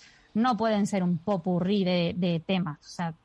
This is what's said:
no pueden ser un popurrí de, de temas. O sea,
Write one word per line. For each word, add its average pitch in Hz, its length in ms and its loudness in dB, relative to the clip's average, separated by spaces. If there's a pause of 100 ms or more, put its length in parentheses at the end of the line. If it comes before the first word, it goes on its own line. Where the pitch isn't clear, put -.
(340)
no 240 220 2
pueden 214 320 0
ser 190 160 0
un 180 140 0
popurrí 185 640 0
de, 175 320 0
de 175 240 0
temas. 180 400 -2
O - 100 -20
sea, 165 240 -6 (100)